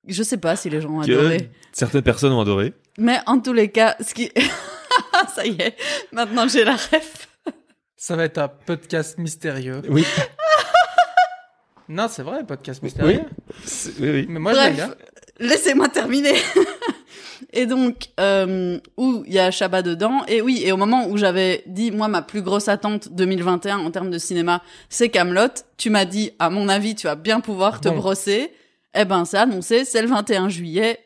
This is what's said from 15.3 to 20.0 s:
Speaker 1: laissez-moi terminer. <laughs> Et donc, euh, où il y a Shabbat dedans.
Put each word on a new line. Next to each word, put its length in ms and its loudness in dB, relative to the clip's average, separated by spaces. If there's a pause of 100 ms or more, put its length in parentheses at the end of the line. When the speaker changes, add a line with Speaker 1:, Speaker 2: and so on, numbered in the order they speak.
Speaker 1:
laissez-moi 400 2
terminer. 460 0 (560)
<laughs> 640 -14
Et 120 2
donc, 440 0 (100)
euh, 580 0 (200)
où 280 0
il 80 -8
y 60 4
a 120 4
Shabbat 340 -2
dedans. 420 0